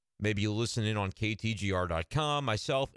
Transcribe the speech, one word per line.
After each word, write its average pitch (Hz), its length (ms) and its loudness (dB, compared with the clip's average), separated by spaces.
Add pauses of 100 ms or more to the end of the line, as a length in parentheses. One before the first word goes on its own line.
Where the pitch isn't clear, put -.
(180)
maybe 104 240 2
you 107 100 2
listen 110 320 0
in 107 120 0
on 98 160 0
K 107 240 -2
T 113 180 -2
G 98 180 -2
R 90 140 2
dot 85 240 -2
com, 147 340 0
myself, 135 520 0